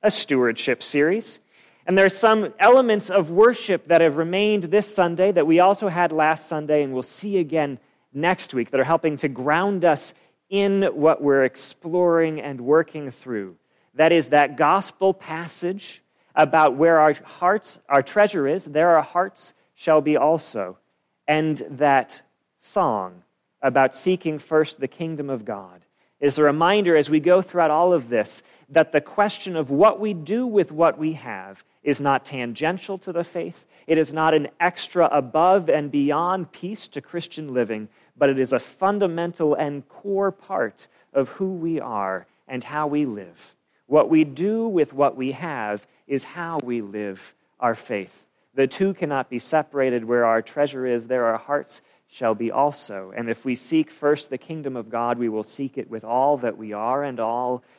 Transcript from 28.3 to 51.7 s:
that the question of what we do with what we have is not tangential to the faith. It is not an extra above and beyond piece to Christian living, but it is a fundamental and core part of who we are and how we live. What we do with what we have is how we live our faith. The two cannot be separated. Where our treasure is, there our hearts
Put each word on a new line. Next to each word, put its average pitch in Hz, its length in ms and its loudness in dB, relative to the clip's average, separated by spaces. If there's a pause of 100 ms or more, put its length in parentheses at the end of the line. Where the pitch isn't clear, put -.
that 156 240 2
the 151 80 2
question 202 560 -4
of 147 140 -4
what 190 280 4
we 208 160 -4
do 185 320 -4
with 208 240 0
what 156 260 2
we 156 180 -4
have 98 500 -14 (180)
is 139 180 -2
not 139 240 0
tangential 151 720 -6
to 185 140 -14
the 170 120 -4
faith. 170 420 -12 (220)
It 156 100 2
is 151 160 -2
not 160 180 2
an 151 140 2 (140)
extra 175 500 0
above 156 580 2
and 147 220 0
beyond 151 600 -2
piece 202 380 -12
to 147 100 -12
Christian 156 520 -12
living, 110 360 -4 (280)
but 139 140 4
it 135 80 -2
is 127 140 0
a 123 80 0
fundamental 175 960 -2
and 143 320 -6
core 196 420 -4
part - 560 -8 (260)
of 135 180 0
who 190 220 -6
we 165 280 -4
are 98 480 -6 (180)
and 127 160 -10
how 151 240 -4
we 147 200 0
live. 101 500 -14 (300)
What 143 220 4
we 156 140 4
do 190 460 -2
with 170 240 0
what 139 240 0
we 131 160 -4
have 123 520 -8 (220)
is 135 160 -4
how 165 400 -8
we 123 180 -4
live 101 540 -10 (240)
our 117 160 0
faith. 101 460 -8 (360)
The 135 120 2
two 190 260 -2
cannot 143 340 -4
be 120 120 -8
separated. 131 640 -2
Where 120 200 2
our 113 160 2
treasure 139 460 -4
is, 120 220 -2
there 123 160 0
our 113 140 0
hearts - 440 -6 (240)